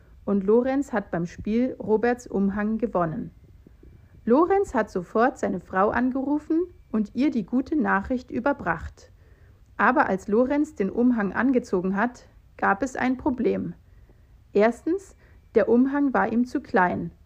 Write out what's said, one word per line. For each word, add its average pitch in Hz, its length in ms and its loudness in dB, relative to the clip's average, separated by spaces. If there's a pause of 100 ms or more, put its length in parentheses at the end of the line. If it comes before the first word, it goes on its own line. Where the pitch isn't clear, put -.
(260)
und 202 180 0
Lorenz 247 480 2
hat 202 180 -4
beim 170 160 -4
Spiel 226 540 -2
Roberts 220 480 0
Umhang 208 500 -2
gewonnen. 175 540 -2 (960)
Lorenz 359 480 2
hat 220 160 -2
sofort 220 480 0
seine 190 240 -4
Frau 196 300 0
angerufen 277 720 -2 (280)
und 214 240 -4
ihr 277 160 2
die 214 140 -2
gute 269 320 -2
Nachricht 202 540 -2
überbracht. 220 840 -4 (640)
Aber 254 300 2
als 190 200 -4
Lorenz 262 480 0
den 190 140 -2
Umhang 226 420 2
angezogen 214 640 0
hat, 233 320 -4 (300)
gab 196 260 0
es 262 120 -6
ein 254 220 -2
Problem. 196 560 -2 (800)
Erstens, 240 640 0 (380)
der 214 120 4
Umhang 269 460 2
war 202 180 2
ihm 233 140 2
zu 277 160 -6
klein 180 500 0 (140)